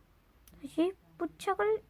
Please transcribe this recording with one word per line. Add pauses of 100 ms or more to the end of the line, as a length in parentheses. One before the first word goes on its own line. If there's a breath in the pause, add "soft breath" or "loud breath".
(600)
다시 (240)
부착을.